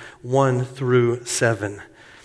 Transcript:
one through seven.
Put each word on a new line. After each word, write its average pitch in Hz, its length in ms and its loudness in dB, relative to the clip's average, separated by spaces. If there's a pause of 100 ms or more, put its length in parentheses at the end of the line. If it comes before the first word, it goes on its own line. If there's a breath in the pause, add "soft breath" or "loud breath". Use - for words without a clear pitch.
(220 loud breath)
one 127 420 2
through 123 600 0
seven. 104 580 -2 (420 soft breath)